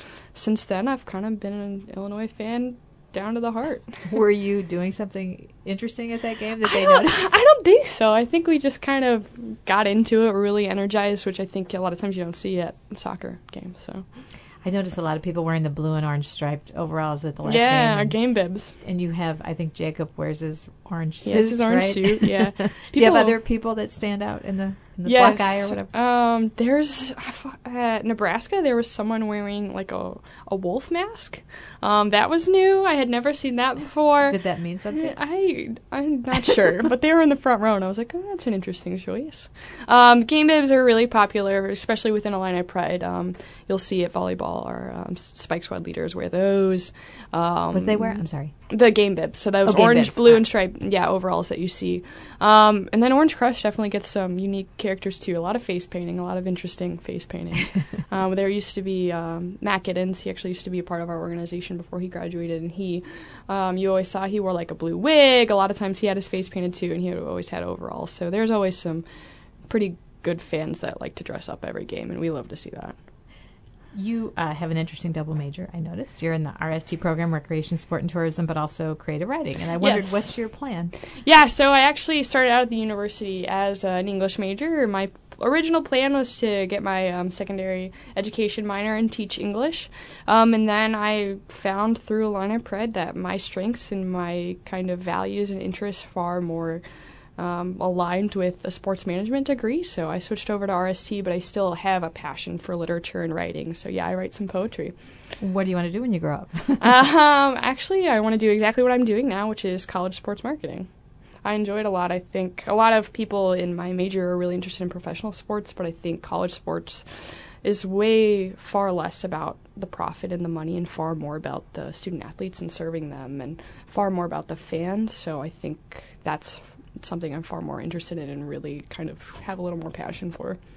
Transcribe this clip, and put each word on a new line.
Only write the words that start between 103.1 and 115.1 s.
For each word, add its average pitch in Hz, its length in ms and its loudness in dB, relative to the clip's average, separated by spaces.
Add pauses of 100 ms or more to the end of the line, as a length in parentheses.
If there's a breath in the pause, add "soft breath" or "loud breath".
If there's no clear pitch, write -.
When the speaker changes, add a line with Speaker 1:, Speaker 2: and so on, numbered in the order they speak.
Speaker 1:
and 165 100 -4
writing, 165 400 -6
so 190 160 -10
yeah, 185 160 -4
I 180 80 -2
write 185 220 -6
some 202 120 -8
poetry. 185 460 -6 (460 loud breath)
Speaker 2:
What 190 240 -2
do 190 80 -2
you 180 40 0
wanna 175 140 -2
do 202 120 -6
when 247 120 -2
you 170 60 -2
grow 151 160 -4
up? - 140 -10 (100)
<laughs> - 100 -6
Speaker 1:
Um, 277 920 8
actually, 359 480 0
I 233 120 4
wanna 220 180 2
do 214 140 4
exactly 214 320 4
what 247 80 6
I'm 247 120 4
doing 226 240 2
now, 208 220 -2
which 214 160 -6
is 185 220 -4
college 185 280 -4
sports - 280 -8
marketing. 233 440 -8 (560 soft breath)
I 208 120 -2
enjoy 208 240 -2
it 214 80 -2
a - 20 -2
lot. 180 220 0
I 180 80 -2
think 180 480 -6
a 202 80 0
lot 226 180 6
of 214 200 2
people 196 400 0
in 175 220 -2
my 175 180 -6
major 180 360 -2
are 180 80 -2
really 180 160 -2
interested 180 300 -8
in 180 60 -4
professional 180 440 -10